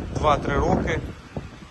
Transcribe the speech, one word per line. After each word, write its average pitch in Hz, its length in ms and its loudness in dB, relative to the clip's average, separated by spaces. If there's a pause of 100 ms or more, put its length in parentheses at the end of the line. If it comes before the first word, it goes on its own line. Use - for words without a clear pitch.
(140)
два-три 143 420 4
роки. 160 440 2 (720)